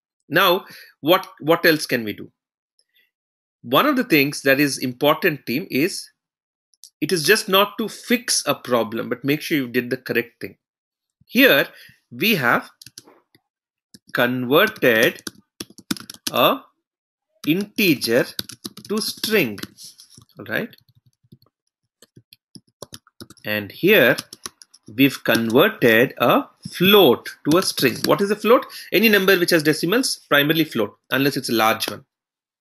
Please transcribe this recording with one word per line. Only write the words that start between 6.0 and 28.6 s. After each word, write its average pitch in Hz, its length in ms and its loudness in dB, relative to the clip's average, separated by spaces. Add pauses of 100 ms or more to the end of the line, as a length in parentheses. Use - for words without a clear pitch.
it 151 120 -4
is 170 100 -2
just 190 260 0
not 196 300 0
to 214 100 -6
fix - 580 -4
a 143 100 -2
problem, 113 520 -4
but 120 140 -8
make 147 180 -2
sure - 160 -6
you 131 120 -4
did 123 220 -6
the 127 60 -6
correct - 440 -6
thing. 98 160 -14 (720)
Here, 196 420 2 (420)
we 185 240 -2
have 151 340 -2 (1400)
converted 127 1080 2 (1120)
a 151 300 0 (840)
integer 156 800 0 (640)
to 214 120 -4
string, 170 560 -4 (800)
all 107 100 -18
right? 135 280 -8 (2750)
And 104 260 -6
here, 156 460 2 (800)
we've 135 260 0
converted 117 960 2
a 170 260 0 (280)
float 185 560 4 (200)
to 160 100 4
a 190 40 -2
string. - 420 -2
What 151 160 2
is 202 120 -2
a 208 40 -4
float? 220 300 2 (260)